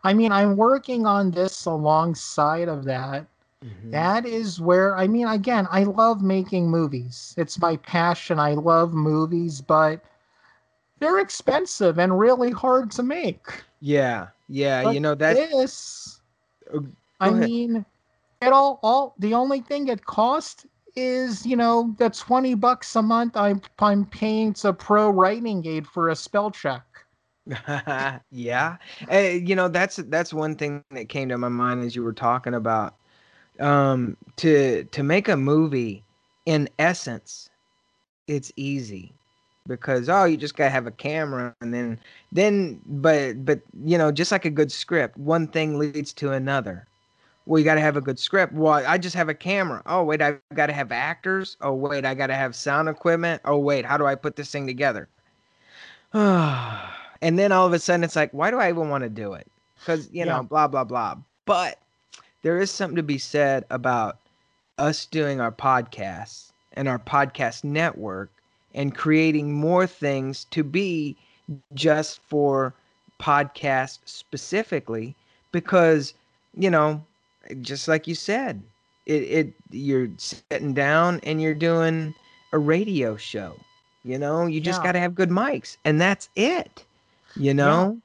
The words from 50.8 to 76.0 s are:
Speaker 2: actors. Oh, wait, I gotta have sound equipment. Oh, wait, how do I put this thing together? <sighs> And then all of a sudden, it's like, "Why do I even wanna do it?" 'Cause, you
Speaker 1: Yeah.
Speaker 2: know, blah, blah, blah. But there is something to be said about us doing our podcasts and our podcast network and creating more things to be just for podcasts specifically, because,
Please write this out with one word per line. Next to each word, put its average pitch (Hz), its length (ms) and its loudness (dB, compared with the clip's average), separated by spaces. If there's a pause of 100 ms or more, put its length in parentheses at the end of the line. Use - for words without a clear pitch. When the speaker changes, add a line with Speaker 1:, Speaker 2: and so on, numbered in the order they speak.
Speaker 2:
actors. 170 720 -4
Oh, 139 120 -2
wait, 135 320 -4
I 135 80 -2
gotta 135 220 -2
have 131 200 -4
sound 151 340 0
equipment. 170 560 -2
Oh, 147 120 2
wait, 143 280 0
how 139 120 0
do 147 80 2
I 139 100 2
put 147 200 -8
this 143 160 -12
thing 139 160 -6
together? 127 420 -4 (1040)
<sighs> - 0 -
And 165 1300 0
then 202 120 4
all 185 140 6
of 175 80 4
a 170 60 2
sudden, 175 240 2
it's 160 120 -4
like, 151 160 0
"Why 160 200 0
do 247 80 -2
I 196 100 2
even 165 200 -2
wanna 131 200 -2
do 104 240 -8
it?" - 160 -16 (360)
'Cause, 165 260 -4
you 170 140 -6
Speaker 1:
Yeah. 170 120 -2
Speaker 2:
know, 135 60 -6
blah, 151 240 0
blah, 135 160 -2
blah. 113 320 -6 (300)
But 180 340 -2 (640)
there 170 160 0
is 196 100 0
something 185 280 -6
to 165 60 -2
be 147 140 -4
said 139 540 0
about 123 480 -2 (580)
us 151 280 -4
doing 143 360 -4
our 123 100 -2
podcasts 110 1000 -4 (220)
and 139 140 -4
our 123 120 -2
podcast 135 640 -2
network 107 640 -4 (460)
and 139 200 -4
creating 156 580 2
more 175 340 2
things 135 640 -6
to 156 120 -2
be 156 540 -4 (560)
just 151 480 0
for 135 520 0 (460)
podcasts 139 880 -2
specifically, 135 1080 -8 (360)
because, 165 640 2 (420)